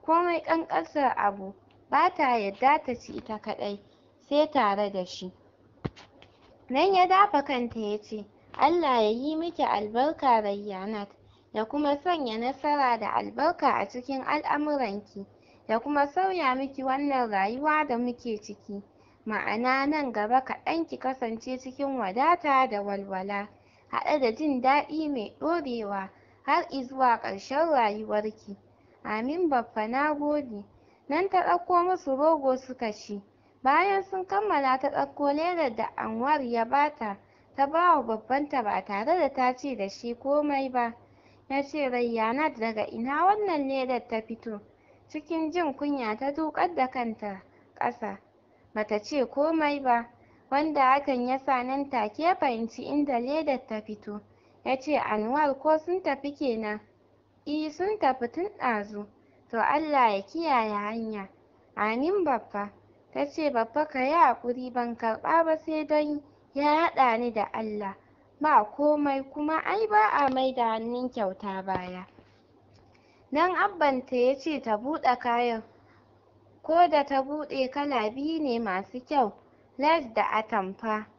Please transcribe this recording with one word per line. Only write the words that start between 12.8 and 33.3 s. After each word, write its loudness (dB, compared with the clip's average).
da -4
albarka 0
a 0
cikin -6
al'amuranki, -2
ya 0
kuma 0
sauya 0
miki -4
wannan 0
rayuwa 2
da 0
muke -4
ciki. -14
Ma'ana 0
nan -2
gaba 2
kaɗan -4
ki -10
kasance -6
cikin -6
wadata 2
da -2
walwala, -6
haɗe 0
da 2
jin 0
daɗi 2
mai -6
ɗorewa -4
har 2
izuwa 0
ƙarshen -2
rayuwarki." 0
"Amin, -2
Baffa, 0
na 0
gode." -4
Nan 0
ta 2
ɗauko 2
musu 0
rogo 4
suka -6
ci. -10